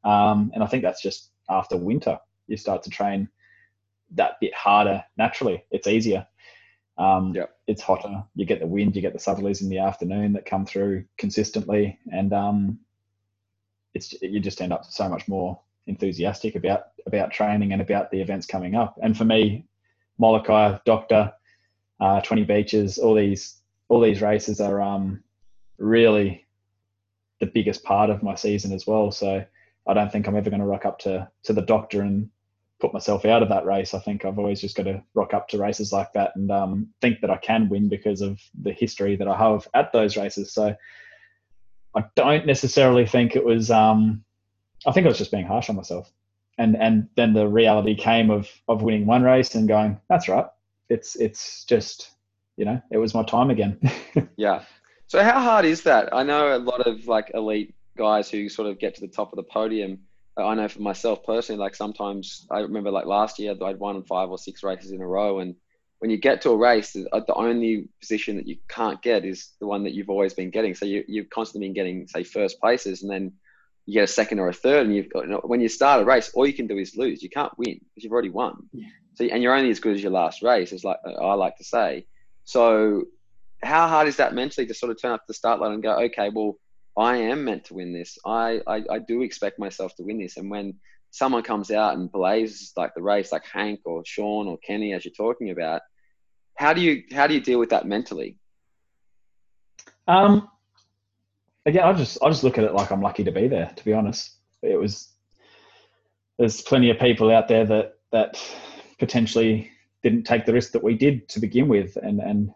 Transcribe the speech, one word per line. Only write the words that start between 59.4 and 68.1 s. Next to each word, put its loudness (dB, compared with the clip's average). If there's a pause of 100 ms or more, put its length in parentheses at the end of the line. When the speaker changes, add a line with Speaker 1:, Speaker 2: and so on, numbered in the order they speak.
Speaker 2:
podium. -4 (360)
I -2
know -2
for -12
myself -4
personally, -4
like, -6
sometimes -10
I -4
remember, -6
like, -4
last -2
year -6 (120)
I'd -6
won -8
five -4
or -10
six -18
races -8
in -12
a -10
row, -2
and -8 (460)
when -2
you 0
get 2
to 2
a 4
race, 2
the, -10
uh, 0
the 0
only -2 (120)
position -6